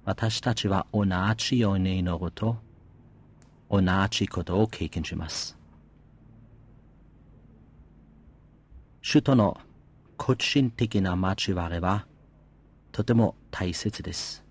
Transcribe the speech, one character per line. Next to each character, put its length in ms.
私 340
た 140
ち 140
は 260
同 100
じ 220
よ 160
う 60
に 180
祈 280
る 60
と、 260
同 100
じ 160
こ 160
と 180
を 60
経 200
験 160
し 120
ま 140
す。 280
首 220
都 120
の 220
個 200
人 340
的 320
な 160
交 400
わ 120
り 100
は 260
と 120
て 120
も 200
大 240
切 300
で 100
す。 380